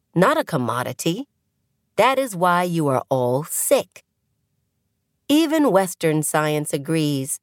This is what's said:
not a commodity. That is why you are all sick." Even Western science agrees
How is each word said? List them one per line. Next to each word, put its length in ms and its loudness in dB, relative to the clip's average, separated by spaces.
not 240 4
a 60 -2
commodity. 840 -4
That 240 2
is 160 -4
why 280 2
you 240 0
are 220 0
all 360 0
sick." 580 -2
Even 420 2
Western 520 0
science 500 -2
agrees 680 -2